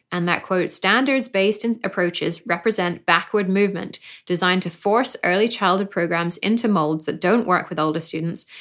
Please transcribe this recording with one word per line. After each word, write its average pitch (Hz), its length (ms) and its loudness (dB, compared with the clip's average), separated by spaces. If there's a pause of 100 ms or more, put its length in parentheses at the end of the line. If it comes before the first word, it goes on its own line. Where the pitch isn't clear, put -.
(120)
and 175 160 -2
that, 175 140 0
quote, 180 260 0
"standards-based 214 960 0
in-, 233 180 -2
approaches 175 640 -2
represent 175 600 0
backward 180 420 2
movement 190 500 0 (280)
designed 180 360 2
to 175 80 -6
force 233 540 0
early 190 240 2
childhood 196 420 0
programs 170 480 -2
into 226 300 0
molds 160 380 0
that 156 160 -6
don't 214 240 2
work 180 240 0
with 160 80 -6
older 156 220 0
students 160 440 -6 (160)